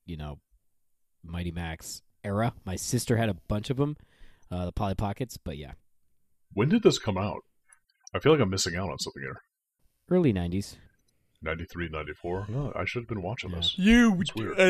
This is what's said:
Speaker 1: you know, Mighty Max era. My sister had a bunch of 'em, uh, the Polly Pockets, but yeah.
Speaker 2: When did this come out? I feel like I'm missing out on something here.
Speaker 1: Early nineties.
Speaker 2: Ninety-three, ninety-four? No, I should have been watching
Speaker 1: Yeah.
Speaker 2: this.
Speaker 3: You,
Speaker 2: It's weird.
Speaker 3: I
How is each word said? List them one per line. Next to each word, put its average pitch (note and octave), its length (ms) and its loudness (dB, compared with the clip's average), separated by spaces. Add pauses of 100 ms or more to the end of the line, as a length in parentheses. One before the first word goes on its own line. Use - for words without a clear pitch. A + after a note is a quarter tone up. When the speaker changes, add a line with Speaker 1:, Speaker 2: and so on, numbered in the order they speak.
Speaker 1:
you E2+ 120 -10
know, D2+ 220 -10 (840)
Mighty E2+ 280 -6
Max E2 500 -8 (220)
era. A2 280 0 (120)
My F#3 120 -6
sister - 400 0
had A2+ 140 2
a F#2+ 40 -2
bunch G2+ 360 -4
of B2+ 100 -2
'em, D3 160 0 (540)
uh, F2+ 160 -4
the F2 60 -6
Polly G2 240 -2
Pockets, G#2 420 -4
but D2 180 -10
yeah. C#2 160 -12 (800)
Speaker 2:
When A2+ 160 4
did G#3+ 140 4
this D#3+ 160 8
come G2 180 -2
out? F#2+ 260 -2 (680)
I F#2+ 60 -2
feel C#3+ 140 6
like D3+ 80 6
I'm G2 100 4
missing F#2 260 0
out F2+ 140 -2
on C2 80 -6
something - 240 -8
here. C2 180 -10 (680)
Speaker 1:
Early F3 220 6
nineties. F2+ 440 -2 (640)
Speaker 2:
Ninety-three, E2 500 -6
ninety-four? D#2 580 -6
No, B2+ 260 -6
I F2+ 100 -4
should A#2+ 180 -6
have A2+ 60 -12
been G#2+ 140 -6
watching F#2 280 -8
Speaker 1:
Yeah. F2 60 -6
Speaker 2:
this. - 220 -2
Speaker 3:
You, A3 420 6
Speaker 2:
It's - 140 -4
weird. G#3+ 260 -2
Speaker 3:
I F#3+ 100 8